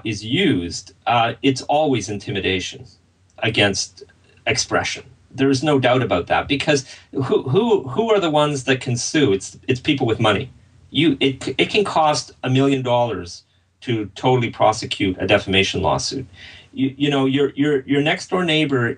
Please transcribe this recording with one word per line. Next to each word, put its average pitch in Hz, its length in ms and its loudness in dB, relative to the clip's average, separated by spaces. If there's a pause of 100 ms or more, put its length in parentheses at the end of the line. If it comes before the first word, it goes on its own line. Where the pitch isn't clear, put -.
is 104 200 -6
used, 113 680 -2 (160)
uh, 117 340 2
it's 135 200 0
always 139 460 0
intimidation 98 800 -6 (520)
against 104 640 -2 (420)
expression. - 580 -2 (280)
There 135 180 2
is 135 140 0
no 147 160 4
doubt 123 220 4
about 104 260 -2
that, - 180 0
because 143 400 0 (260)
who, 135 300 0
who, 202 460 2
who 220 240 0
are 196 80 4
the 170 100 0
ones 147 340 2
that 131 160 0
can 120 160 -4
sue? 131 360 2
It's, - 340 -4
it's 127 140 -2
people 139 260 0
with 110 140 -2
money. 107 300 0 (400)
You, 143 280 2
it, 135 300 -2 (100)
it 175 120 0
can 214 120 2
cost 151 480 0 (140)
a 131 40 -2
million 135 320 2
dollars 120 640 -2 (380)
to 110 340 -4
totally 127 360 2
prosecute 107 680 0
a 95 80 -4
defamation 98 560 2
lawsuit. 139 420 -2 (480)
You, 131 240 -2
you 143 140 0
know, 135 160 2
your, 135 300 2
your, 143 240 2
your 143 200 0
next 165 300 -2
door 185 140 0
neighbor 139 540 0